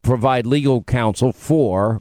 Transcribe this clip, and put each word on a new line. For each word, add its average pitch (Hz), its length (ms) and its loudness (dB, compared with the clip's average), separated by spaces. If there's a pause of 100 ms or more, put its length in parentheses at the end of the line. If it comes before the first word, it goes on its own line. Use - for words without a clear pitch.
provide 123 460 0
legal 135 360 0
counsel 120 480 0
for 110 680 0